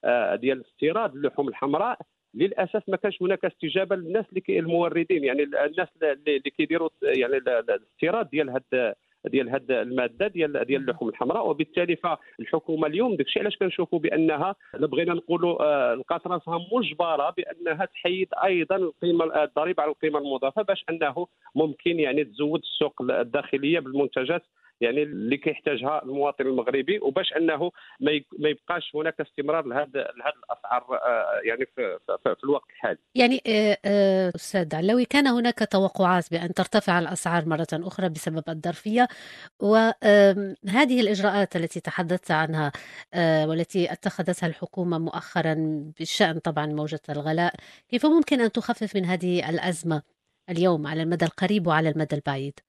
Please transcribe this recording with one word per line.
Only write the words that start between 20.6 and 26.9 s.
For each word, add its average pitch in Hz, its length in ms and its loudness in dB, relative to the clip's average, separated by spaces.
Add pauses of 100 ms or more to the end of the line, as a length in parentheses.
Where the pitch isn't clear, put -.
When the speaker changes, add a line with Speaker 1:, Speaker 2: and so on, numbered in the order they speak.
Speaker 1:
باش 196 280 -2
انه 160 360 -2 (280)
ممكن 160 460 0
يعني 143 240 2
تزود 147 360 -2
السوق - 420 -2
الداخليه 135 800 0
بالمنتجات 135 640 -2 (380)
يعني 120 220 2
اللي 123 340 -2
كيحتاجها 143 680 -2
المواطن 139 440 -2
المغربي، 131 520 0